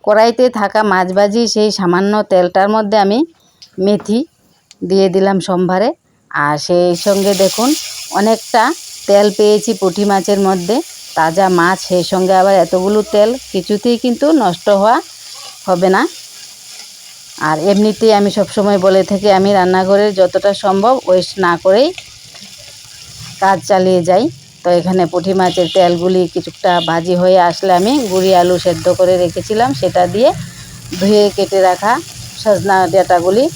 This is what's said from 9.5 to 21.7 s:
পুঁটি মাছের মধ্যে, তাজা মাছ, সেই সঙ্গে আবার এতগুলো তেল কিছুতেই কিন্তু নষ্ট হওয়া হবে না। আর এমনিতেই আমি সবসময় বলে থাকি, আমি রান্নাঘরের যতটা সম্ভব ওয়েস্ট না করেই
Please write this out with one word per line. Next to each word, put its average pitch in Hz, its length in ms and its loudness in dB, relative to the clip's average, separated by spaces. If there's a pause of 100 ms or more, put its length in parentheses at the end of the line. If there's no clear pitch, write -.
পুঁটি 190 320 -2
মাছের 196 340 0
মধ্যে, 190 360 -2 (400)
তাজা 165 340 0
মাছ, 180 320 2
সেই 180 220 -2
সঙ্গে 190 300 -2
আবার 190 220 4
এতগুলো 185 440 0 (120)
তেল 214 180 2 (200)
কিছুতেই 208 500 -2
কিন্তু 240 340 -2
নষ্ট 196 360 -2
হওয়া 208 280 2 (680)
হবে 185 240 0
না। 190 120 2 (1500)
আর 156 80 -2 (120)
এমনিতেই 214 440 2
আমি 202 180 2
সবসময় 202 480 -2
বলে 190 240 2
থাকি, 196 280 -2
আমি 190 220 2
রান্নাঘরের 190 600 2
যতটা 190 380 0 (120)
সম্ভব 202 320 2 (100)
ওয়েস্ট 185 340 0
না 175 180 0
করেই 208 320 2 (1500)